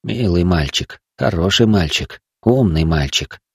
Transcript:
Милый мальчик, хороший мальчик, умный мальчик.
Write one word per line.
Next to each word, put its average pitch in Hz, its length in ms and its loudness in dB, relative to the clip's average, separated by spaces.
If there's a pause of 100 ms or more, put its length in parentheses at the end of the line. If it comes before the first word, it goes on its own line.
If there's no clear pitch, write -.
Милый 104 400 0
мальчик, 80 560 -2 (180)
хороший 85 480 0
мальчик, 98 540 -2 (240)
умный 110 400 2
мальчик. 78 560 -2 (160)